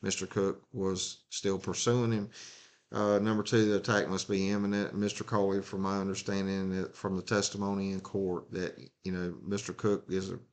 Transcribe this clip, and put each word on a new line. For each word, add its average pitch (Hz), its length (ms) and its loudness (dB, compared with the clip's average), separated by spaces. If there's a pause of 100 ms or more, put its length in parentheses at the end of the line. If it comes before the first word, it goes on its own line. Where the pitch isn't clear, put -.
Mister 98 240 -2
Cook - 460 0
was 95 460 -2 (120)
still 98 300 -2
pursuing 117 500 2
him. 107 180 0 (640)
Uh, 104 300 4
number 107 240 2
two, 110 220 6
the 104 100 4
attack 98 320 4
must 92 200 -2
be 98 220 2
imminent. 101 460 0
Mister 101 260 -2
Coley, 98 400 2
from 95 200 -6
my 98 160 0
understanding, 98 720 -2
that 92 260 -4
from 95 180 -4
the 90 80 -2
testimony 98 720 0
in 95 80 -4
court, 92 500 -4
that, 90 260 -4 (280)
you 92 80 -2
know, 90 200 -2 (140)
Mister 98 260 -4
Cook 104 360 0
is 92 220 -2
a 87 100 -8 (120)